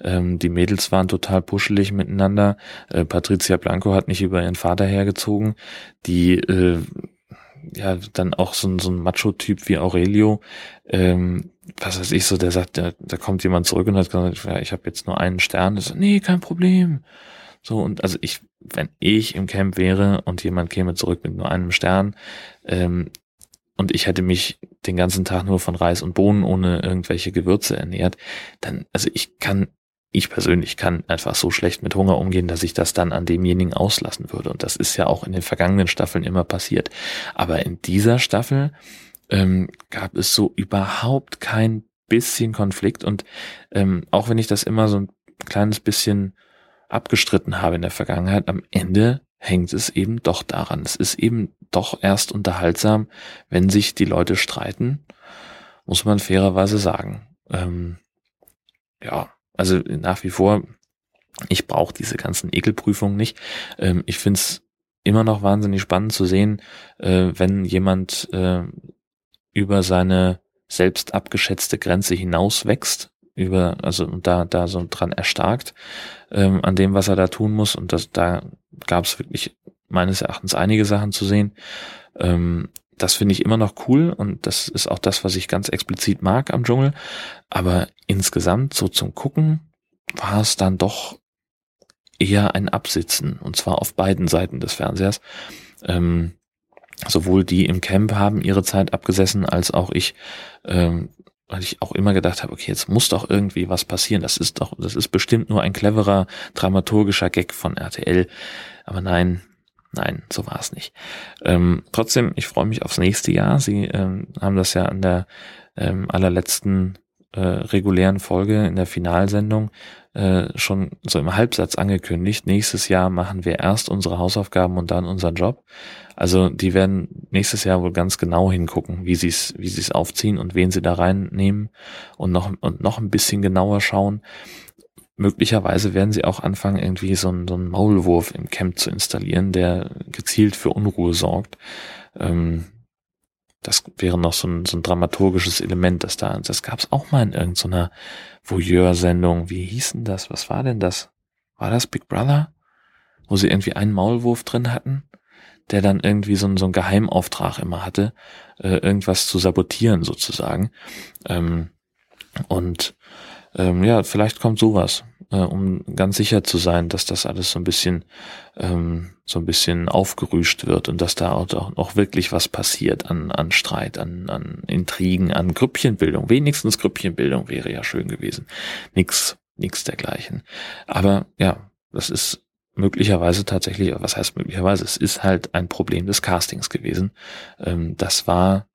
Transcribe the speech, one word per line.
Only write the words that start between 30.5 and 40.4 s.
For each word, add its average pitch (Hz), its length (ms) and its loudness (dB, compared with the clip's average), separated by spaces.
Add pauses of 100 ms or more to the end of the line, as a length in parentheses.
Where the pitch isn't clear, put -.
kann 87 320 -2
einfach - 260 -2
so - 160 0
schlecht - 320 -2
mit - 140 -6
Hunger 95 200 4
umgehen, 90 300 0
dass 85 160 -4
ich 82 120 -4
das - 180 0
dann 87 200 0
an 87 140 -4
demjenigen 90 480 2
auslassen - 580 -2
würde. - 180 -8
Und - 120 -8
das - 140 -4
ist - 200 -2
ja 92 120 2
auch - 160 0
in 92 80 -8
den 92 100 -2
vergangenen 92 460 2
Staffeln - 360 -2
immer 90 200 0
passiert. - 460 -4 (440)
Aber 80 320 -2
in 85 160 -8
dieser 110 380 4
Staffel, 139 520 0 (580)
ähm, 92 380 4 (220)
gab - 260 -8
es - 160 0
so 104 220 2